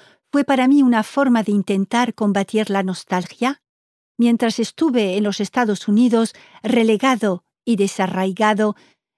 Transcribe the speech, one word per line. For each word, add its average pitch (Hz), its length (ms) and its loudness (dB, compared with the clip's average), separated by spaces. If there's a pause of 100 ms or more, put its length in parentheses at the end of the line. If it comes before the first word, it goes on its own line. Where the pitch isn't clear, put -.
(320)
fue 285 120 0
para 262 240 2
mí 277 160 6
una 240 180 2
forma 240 400 0
de 208 100 -2
intentar 202 640 -2
combatir 208 560 -2
la 196 140 0
nostalgia. 185 800 -6 (520)
Mientras 233 440 0
estuve 226 580 -2
en 208 60 0
los 202 160 -4
Estados 214 480 -4
Unidos, 226 480 2 (260)
relegado 220 840 0 (220)
y 233 120 0
desarraigado, 196 1000 0 (420)